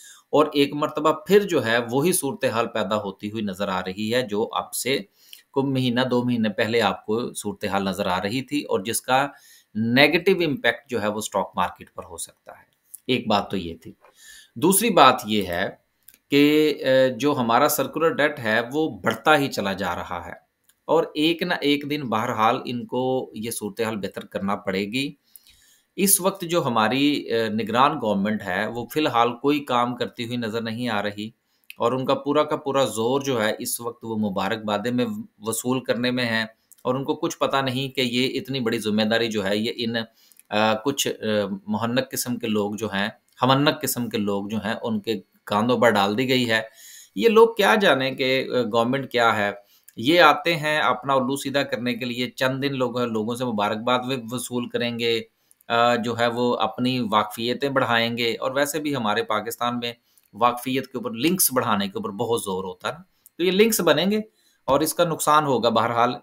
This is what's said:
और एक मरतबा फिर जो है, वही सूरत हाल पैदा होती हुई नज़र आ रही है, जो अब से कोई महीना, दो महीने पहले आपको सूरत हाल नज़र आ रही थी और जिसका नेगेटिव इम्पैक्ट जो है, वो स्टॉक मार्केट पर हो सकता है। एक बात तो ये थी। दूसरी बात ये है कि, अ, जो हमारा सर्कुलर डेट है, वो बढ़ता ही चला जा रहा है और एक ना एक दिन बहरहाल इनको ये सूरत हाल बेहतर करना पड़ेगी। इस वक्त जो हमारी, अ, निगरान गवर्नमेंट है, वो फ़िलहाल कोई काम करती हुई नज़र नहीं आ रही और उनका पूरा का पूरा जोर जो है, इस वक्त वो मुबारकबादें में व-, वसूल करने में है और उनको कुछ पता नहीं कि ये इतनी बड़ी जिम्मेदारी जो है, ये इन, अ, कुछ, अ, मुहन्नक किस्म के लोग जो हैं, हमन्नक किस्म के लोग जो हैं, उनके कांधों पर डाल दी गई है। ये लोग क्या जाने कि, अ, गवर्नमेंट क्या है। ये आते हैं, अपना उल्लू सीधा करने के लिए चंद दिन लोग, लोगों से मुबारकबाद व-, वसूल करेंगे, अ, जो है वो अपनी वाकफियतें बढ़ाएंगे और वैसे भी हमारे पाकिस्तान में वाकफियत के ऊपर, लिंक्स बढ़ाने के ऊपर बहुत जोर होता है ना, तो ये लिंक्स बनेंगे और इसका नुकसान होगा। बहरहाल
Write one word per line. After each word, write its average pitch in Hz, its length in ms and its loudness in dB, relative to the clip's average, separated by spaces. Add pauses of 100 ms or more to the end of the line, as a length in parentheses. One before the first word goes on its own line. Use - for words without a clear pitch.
(320)
और 147 240 4
एक 143 180 4
मरतबा 151 380 -2
फिर 202 320 4
जो 165 160 0
है, 113 180 2
वही 131 340 0
सूरत 135 400 -2
हाल 113 140 0
पैदा 107 300 -2
होती 104 320 -6
हुई 110 140 -6
नज़र 98 260 -4
आ 92 120 -2
रही 95 300 -6
है, 123 160 0
जो 101 160 -2
अब - 320 -6
से 143 340 -4 (440)
कोई 135 120 0
महीना, 127 400 0
दो 123 180 0
महीने 117 260 0
पहले 113 320 0
आपको 107 520 0
सूरत 101 380 -8
हाल 98 180 0
नज़र 95 200 -2
आ 92 100 0
रही 101 240 -4
थी 147 200 -6
और 110 200 -2
जिसका 127 520 -2 (420)
नेगेटिव 151 680 4
इम्पैक्ट 127 480 0
जो 120 80 -2
है, 104 100 0
वो 107 120 -4
स्टॉक 101 360 -2
मार्केट 90 320 -4
पर - 160 -16
हो 87 140 -18
सकता - 400 -16
है। - 80 -20 (420)
एक 120 200 0
बात 101 220 2
तो 104 60 -4
ये 85 180 -6
थी। - 220 -20 (640)
दूसरी 196 320 2
बात 135 360 6
ये 107 160 0
है 90 420 -4 (500)
कि, 151 380 6
अ, 131 360 4
जो 127 240 0
हमारा 127 360 4
सर्कुलर 151 460 0
डेट 143 260 0
है, 113 220 0
वो 147 260 -2 (160)
बढ़ता 131 300 2
ही 139 140 2
चला 101 240 -4
जा 90 200 -4
रहा 87 280 -8
है - 260 -16 (420)
और 156 280 2
एक 165 260 2
ना 180 120 -2
एक 143 340 0
दिन 147 200 -6
बहरहाल 110 580 0
इनको 127 680 -4
ये 113 140 -6
सूरत 110 340 -6
हाल 110 120 -2
बेहतर 101 280 -8
करना 98 300 -4
पड़ेगी। 101 640 -4 (840)
इस 196 220 2
वक्त 190 240 -2
जो 170 160 0
हमारी, 131 560 2
अ, 113 320 -2
निगरान 113 500 2
गवर्नमेंट 107 440 0
है, 98 260 -2
वो 117 240 -8
फ़िलहाल 123 380 2
कोई 143 300 0
काम 123 340 0
करती 120 300 -6
हुई 120 120 -6
नज़र 113 260 -4
नहीं 117 260 -6
आ 107 120 -2
रही 104 340 -6 (440)
और 117 160 2
उनका 131 200 0
पूरा 143 280 0
का 147 140 -2
पूरा 135 280 0
जोर 120 380 -2
जो 127 160 -2
है, 107 220 0
इस 120 200 -8
वक्त 117 240 -10
वो 113 120 -6
मुबारकबादें 104 760 -2
में 123 120 0
व-, 107 240 -8 (200)
वसूल 127 320 -2
करने 123 300 -2
में 123 140 -2
है 113 320 -4 (280)
और 127 120 0
उनको 139 180 -4
कुछ 156 200 -4
पता 135 280 -2
नहीं 131 280 -4
कि 131 120 -2
ये 123 240 0
इतनी 135 340 -4
बड़ी 113 180 -2
जिम्मेदारी 110 500 0
जो 107 140 -2
है, 101 160 0
ये 113 120 -2
इन, 117 260 -4
अ, 110 100 -4 (460)
कुछ, 110 560 0
अ, 104 600 -2
मुहन्नक 117 420 -2
किस्म 123 260 -6
के 117 100 -8
लोग 104 300 -2
जो 104 120 -6
हैं, 98 300 -2 (220)
हमन्नक 143 400 4
किस्म 123 280 -4
के 113 100 -4
लोग 101 320 -2
जो 107 80 -4
हैं, 101 220 -4
उनके 110 340 -2 (320)
कांधों 113 340 2
पर 120 100 8
डाल 104 240 4
दी 127 120 0
गई 127 180 2
है। 113 240 0 (480)
ये 220 120 4
लोग 226 280 6
क्या 208 200 6
जाने 139 340 4
कि, 131 300 0
अ, 123 260 -2
गवर्नमेंट 117 440 0
क्या 117 220 4
है। 101 300 0 (360)
ये 151 200 2
आते 165 360 6
हैं, 151 260 0
अपना 127 340 0
उल्लू 131 220 0
सीधा 139 260 -2
करने 123 320 -4
के 113 100 -8
लिए 123 220 -4
चंद 131 340 -2
दिन 139 120 -2
लोग, 123 280 -2
लोगों 113 340 -2
से 127 100 -4
मुबारकबाद 113 600 0
व-, 123 320 -6
वसूल 120 320 -6
करेंगे, 117 580 -2 (440)
अ, 117 260 4
जो 113 180 -2
है 120 140 2
वो 120 220 0
अपनी 123 500 -2
वाकफियतें 120 720 -2
बढ़ाएंगे 117 600 0
और 131 180 -4
वैसे 147 280 -2
भी 147 120 -4
हमारे 113 300 0
पाकिस्तान 113 520 -4
में 120 220 -6 (380)
वाकफियत 123 520 0
के - 120 -8
ऊपर, 113 140 -6
लिंक्स 156 400 2
बढ़ाने 110 360 2
के 98 100 -8
ऊपर 104 120 -6
बहुत 113 300 -2
जोर 95 240 -4
होता 92 240 -8
है 127 60 -4
ना, 170 160 -20 (280)
तो 170 60 0
ये 185 60 2
लिंक्स 214 300 4
बनेंगे 185 440 2 (440)
और 143 140 4
इसका 160 220 0
नुकसान 151 400 2
होगा। 117 260 2
बहरहाल 117 520 2